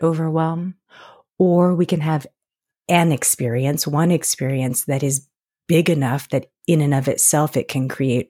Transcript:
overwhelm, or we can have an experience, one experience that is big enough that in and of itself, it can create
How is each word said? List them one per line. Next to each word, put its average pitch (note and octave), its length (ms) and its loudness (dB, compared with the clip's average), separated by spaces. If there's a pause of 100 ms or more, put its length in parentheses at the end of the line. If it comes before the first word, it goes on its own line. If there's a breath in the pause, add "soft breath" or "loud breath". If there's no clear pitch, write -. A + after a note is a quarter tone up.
overwhelm, E3 720 -2 (640 loud breath)
or F3+ 340 4
we E3+ 140 0
can F3 140 0
have D3+ 260 -2 (600)
an E3+ 240 4
experience, C3 760 -2
one D#3 240 2
experience C3 760 -2
that C#3 160 -2
is C#3 260 -4 (400)
big E3+ 220 2
enough C#3 400 -2
that - 200 -4 (160)
in E3 140 2
and C#3+ 140 2
of C3+ 160 0
itself, D3 480 0
it B2 100 -4
can C3 220 -4
create B2+ 400 -2